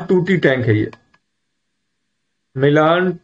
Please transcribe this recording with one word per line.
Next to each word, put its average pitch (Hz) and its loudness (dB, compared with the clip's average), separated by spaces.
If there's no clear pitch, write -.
टू 185 2
टी 185 0
टैंक 131 0
है 107 0
ये, - -4
मिलान 156 2